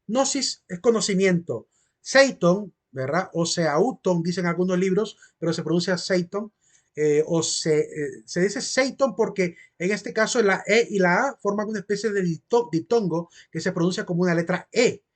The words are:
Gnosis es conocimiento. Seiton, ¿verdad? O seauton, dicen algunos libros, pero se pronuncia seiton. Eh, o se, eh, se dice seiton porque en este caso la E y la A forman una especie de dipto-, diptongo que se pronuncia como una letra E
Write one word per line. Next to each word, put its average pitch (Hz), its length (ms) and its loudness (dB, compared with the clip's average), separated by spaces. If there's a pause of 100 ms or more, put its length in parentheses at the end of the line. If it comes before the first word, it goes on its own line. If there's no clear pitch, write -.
Gnosis 254 600 -2
es 180 140 -10
conocimiento. 185 880 0 (320)
Seiton, 202 720 2 (180)
¿verdad? 139 420 -2
O 170 120 0
seauton, 170 760 0
dicen 175 240 -2
algunos 180 320 0
libros, 190 400 0 (220)
pero 165 140 -2
se 165 100 -4
pronuncia 175 340 0
seiton. 190 540 -2 (460)
Eh, 151 300 4
o 165 160 0
se, 156 360 0
eh, 147 460 -6
se - 140 -8
dice 202 220 0
seiton 269 560 -2
porque 185 400 -2 (200)
en 175 140 -2
este 208 220 -6
caso 220 280 0
la 196 240 2
E 220 240 2
y 208 100 -2
la 185 280 4
A 269 80 -4
forman 202 320 -4
una 214 120 -6
especie 202 300 -4
de 202 120 -2
dipto-, 190 500 -2
diptongo 170 580 0 (220)
que - 80 -8
se 180 140 -2
pronuncia 180 320 0
como 175 160 -2
una 180 120 2
letra 170 380 -2
E 208 320 0 (120)